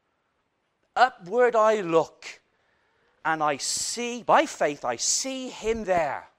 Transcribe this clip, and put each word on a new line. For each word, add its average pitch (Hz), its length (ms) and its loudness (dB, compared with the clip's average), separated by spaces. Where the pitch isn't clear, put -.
upward 226 640 2
I 214 240 4
look, 165 600 -2
and 156 180 0
I 151 140 0
see, 240 680 -6
by 233 240 4
faith, 151 380 -4
I 123 120 -2
see 262 520 -4
him 220 360 -6
there 156 440 -2